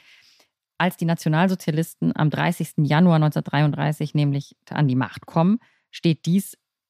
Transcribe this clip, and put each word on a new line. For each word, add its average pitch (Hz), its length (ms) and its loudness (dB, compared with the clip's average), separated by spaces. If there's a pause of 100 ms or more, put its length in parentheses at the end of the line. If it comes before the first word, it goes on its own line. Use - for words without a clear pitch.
(800)
Als 180 180 0
die 175 80 -4
Nationalsozialisten 165 1080 -2
am 156 140 2
dreißigsten 160 540 -2
Januar 160 360 4
neunzehnhundertdreiunddreißig 151 960 0
nämlich 143 420 -2 (120)
an 147 180 0
die 127 80 2
Macht - 320 -4
kommen, 185 320 2 (320)
steht - 340 -2
dies 190 320 -2 (320)